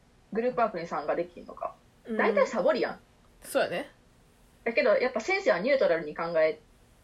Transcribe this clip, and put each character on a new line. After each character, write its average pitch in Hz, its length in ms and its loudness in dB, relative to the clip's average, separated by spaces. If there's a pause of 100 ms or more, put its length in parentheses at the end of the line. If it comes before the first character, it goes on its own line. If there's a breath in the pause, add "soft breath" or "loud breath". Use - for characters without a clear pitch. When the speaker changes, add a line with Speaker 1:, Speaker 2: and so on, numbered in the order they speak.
(320)
Speaker 1:
グ 220 100 -2
ル 247 80 0
ー 247 40 -4
プ 240 60 0
ワ 226 80 2
ー - 20 -10
ク 175 100 -6
に 170 60 -6
参 151 200 -6
加 147 100 0
で 170 80 -2
き - 160 -14
ん - 60 -20
の - 80 -16
か。 - 200 -8 (320)
Speaker 2:
う 233 80 -6
ん。 - 20 -4
Speaker 1:
大 403 180 2
体 539 120 4
サ 214 160 -2
ボ 277 100 4
り - 80 -2
や - 120 -2
ん。 - 80 -18 (420)
Speaker 2:
そ - 180 -2
う - 40 4
や - 40 0
ね。 208 220 -8 (720)
Speaker 1:
だ 233 80 -2
け 294 100 2
ど、 233 120 4
や 240 140 2
っ - 40 -4
ぱ 226 80 -4
先 381 220 -2
生 - 100 4
は 175 60 0
ニ 226 120 -2
ュ 277 60 4
ー - 20 0
ト - 100 4
ラ 165 100 2
ル 165 60 -6
に 151 100 -10
考 170 100 -6 (160)
え 156 200 2 (440)